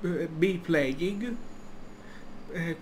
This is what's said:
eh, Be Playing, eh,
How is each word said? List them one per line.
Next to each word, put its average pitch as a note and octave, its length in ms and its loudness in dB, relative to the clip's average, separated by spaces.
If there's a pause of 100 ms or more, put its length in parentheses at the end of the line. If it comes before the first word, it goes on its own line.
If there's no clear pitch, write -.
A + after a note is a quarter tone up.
eh, E3+ 260 2
Be E3+ 340 4
Playing, E3+ 720 2 (1160)
eh, E3 300 0